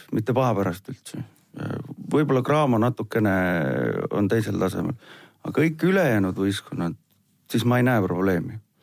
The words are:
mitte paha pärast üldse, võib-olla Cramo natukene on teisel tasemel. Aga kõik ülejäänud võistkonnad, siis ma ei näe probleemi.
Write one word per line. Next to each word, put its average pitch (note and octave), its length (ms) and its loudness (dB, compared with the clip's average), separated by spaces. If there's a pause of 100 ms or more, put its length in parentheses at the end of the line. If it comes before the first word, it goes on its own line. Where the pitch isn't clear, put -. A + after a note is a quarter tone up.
(140)
mitte A2 240 -2
paha B2+ 240 2
pärast F#2 320 -6
üldse, - 320 -14 (840)
võib-olla C3+ 320 2
Cramo C#3 360 2
natukene A2 540 0 (840)
on G2+ 160 2
teisel A2 280 0
tasemel. - 360 -2 (480)
Aga D3+ 180 -8
kõik D#3+ 280 0
ülejäänud A2 500 2
võistkonnad, G2 560 -2 (560)
siis A2+ 140 0
ma B2 140 4
ei B2 80 4
näe A#2+ 160 4
probleemi. F2+ 560 0 (240)